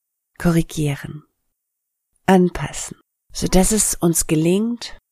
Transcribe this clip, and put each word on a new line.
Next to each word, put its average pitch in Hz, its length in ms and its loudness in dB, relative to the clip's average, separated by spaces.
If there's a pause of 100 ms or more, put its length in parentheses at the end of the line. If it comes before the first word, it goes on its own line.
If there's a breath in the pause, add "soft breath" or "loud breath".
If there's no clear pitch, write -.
(400)
korrigieren, 151 840 -2 (1040)
anpassen, 180 720 0 (340)
sodass - 400 2
es 214 220 0
uns - 320 0
gelingt, 190 720 0 (140)